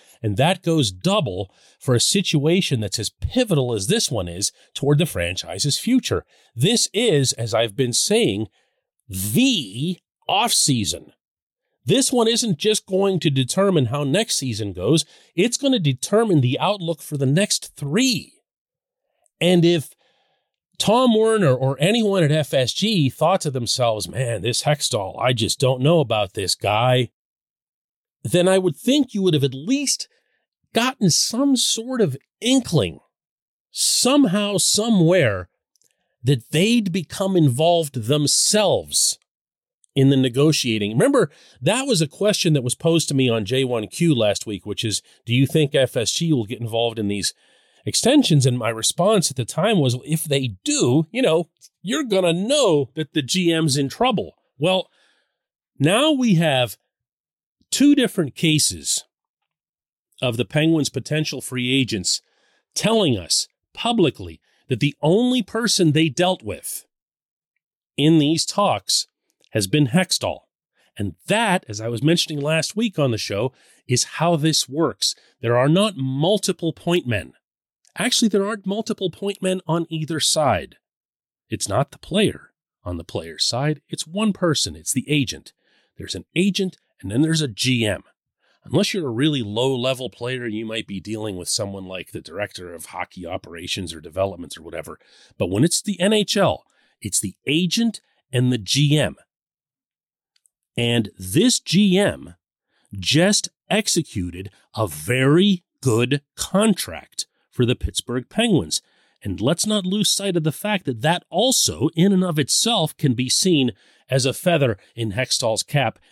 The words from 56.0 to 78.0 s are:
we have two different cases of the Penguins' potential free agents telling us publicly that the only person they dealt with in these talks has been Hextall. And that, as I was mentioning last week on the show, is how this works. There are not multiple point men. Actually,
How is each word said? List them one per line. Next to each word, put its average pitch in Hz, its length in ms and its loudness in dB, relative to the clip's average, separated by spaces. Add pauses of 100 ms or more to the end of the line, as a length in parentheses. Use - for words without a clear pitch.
we 247 240 2
have 135 420 2 (960)
two 285 240 6
different 190 400 0
cases 135 680 0 (1200)
of 123 140 -2
the 117 100 -2
Penguins' 156 440 2
potential 147 520 -6
free 127 320 -4
agents 120 480 0 (520)
telling 196 440 2
us - 300 -4 (260)
publicly 143 680 -2 (260)
that 123 120 -4
the 143 220 0
only 240 420 2
person 208 480 0
they 160 180 2
dealt 180 340 0
with - 420 -10 (1080)
in 156 220 4
these 156 280 2
talks - 640 -2 (440)
has 101 160 -2
been 147 200 2
Hextall. 110 520 -2 (580)
And 101 180 -6 (120)
that, 202 420 0
as 107 100 -10
I 110 80 -6
was 117 140 -4
mentioning 156 400 0
last 156 340 -2
week 220 220 -2
on 139 140 2
the 110 60 -2
show, 110 360 -4 (340)
is - 280 -2
how 170 200 2
this 156 320 0
works. 135 460 -2 (280)
There 120 160 2
are 131 120 4
not 190 260 2
multiple 156 800 -2
point 175 320 -2
men. 98 280 -4 (640)
Actually, 226 320 0